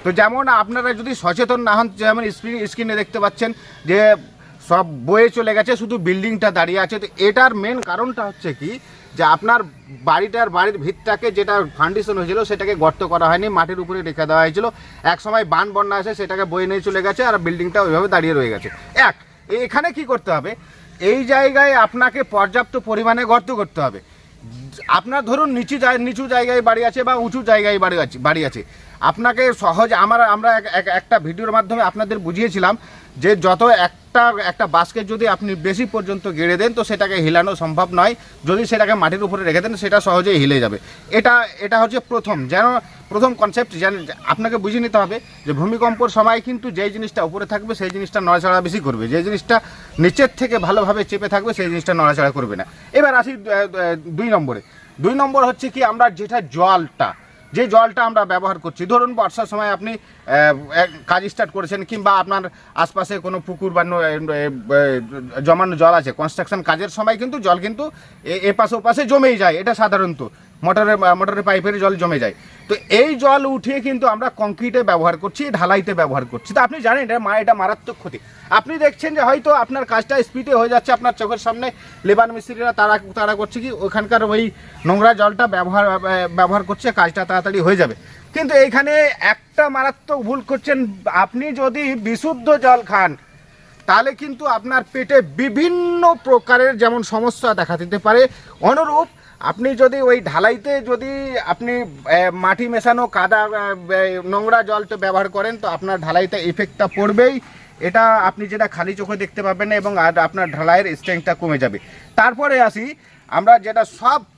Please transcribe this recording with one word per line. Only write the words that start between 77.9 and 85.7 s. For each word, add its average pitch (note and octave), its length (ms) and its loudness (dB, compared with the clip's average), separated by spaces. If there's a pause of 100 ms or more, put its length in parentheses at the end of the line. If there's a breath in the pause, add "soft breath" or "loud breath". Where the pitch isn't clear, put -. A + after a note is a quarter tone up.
ক্ষতি। A#2 200 -12 (300 loud breath)
আপনি A#3 280 0
দেখছেন D4+ 380 0
যে D4+ 60 0
হয়তো C4+ 320 2
আপনার C4 320 0
কাজটা A#3 380 0
স্পিডে C4 300 -4
হয়ে A#3 160 4
যাচ্ছে, A#3+ 220 2
আপনার A#3+ 220 0
চোখের A3+ 240 -6
সামনে A#3 340 -6 (340 loud breath)
লেবার A3+ 280 4
মিস্ত্রিরা A#3 380 -6
তাড়া, G#3+ 260 2 (180)
তাড়া G#3 200 0
করছে G#3 240 -6
কি B3+ 120 -8
ওখানকার G#3+ 520 0
ওই A3 280 0 (340 loud breath)
নোংরা G3+ 280 6
জলটা G#3 340 2
ব্যবহার, F#3+ 400 2